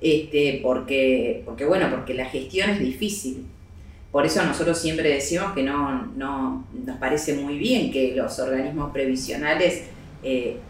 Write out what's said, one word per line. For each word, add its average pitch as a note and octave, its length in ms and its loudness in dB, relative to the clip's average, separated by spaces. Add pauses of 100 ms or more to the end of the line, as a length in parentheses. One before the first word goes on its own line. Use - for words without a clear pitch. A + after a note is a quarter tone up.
Este, D3 640 4
porque, B2+ 840 2
porque, A#2 200 -6
bueno, F3 260 4
porque - 240 -4
la B2+ 100 -2
gestión F#3 460 -2
es G3+ 80 2
difícil. C3 680 -4 (640)
Por C#3+ 140 4
eso F3 200 2
nosotros D#3+ 360 2
siempre D#3 300 2
decimos E3+ 420 0
que C3+ 100 0
no, C#3 440 0 (100)
no, C3+ 560 -4
nos B2+ 260 -8
parece C#3+ 360 0
muy C#3+ 240 -4
bien F#3+ 340 2
que C3 240 2
los - 220 -2
organismos C#3+ 540 -2
previsionales, C#3 880 0 (400)
eh, B2+ 340 0 (140)